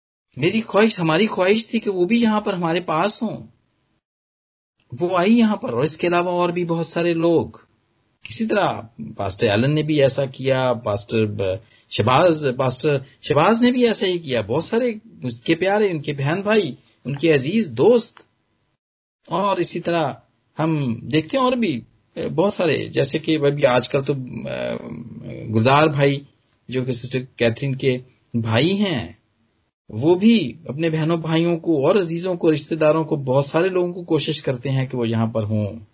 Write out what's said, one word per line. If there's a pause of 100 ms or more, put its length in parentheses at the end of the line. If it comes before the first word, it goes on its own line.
(380)
मेरी
ख्वाहिश,
हमारी
ख्वाहिश
थी
कि
वो
भी
यहाँ
पर
हमारे
पास
हों। (1500)
वो
आई
यहाँ
पर,
और
इसके
अलावा
और
भी
बहुत
सारे
लोग। (640)
इसी
तरह (120)
पास्टर
एलन
ने
भी
ऐसा
किया,
पास्टर
ब-, (300)
शहबाज,
पास्टर (180)
शहबाज
ने
भी
ऐसा
ही
किया।
बहुत
सारे (240)
उनके
प्यारे,
उनके
बहन
भाई, (280)
उनके
अजीज
दोस्त, (1040)
और
इसी
तरह (360)
हम
देखते
हैं
और
भी (360)
बहुत
सारे,
जैसे
कि
अभी
आजकल
तो,
अ, (720)
गुलजार
भाई (440)
जो
कि
सिस्टर (100)
कैथरीन
के (320)
भाई
हैं, (680)
वो
भी (100)
अपने
बहनों
भाइयों
को
और
अजीजों
को,
रिश्तेदारों
को,
बहुत
सारे
लोगों
को
कोशिश
करते
हैं
कि
वो
यहाँ
पर
हों।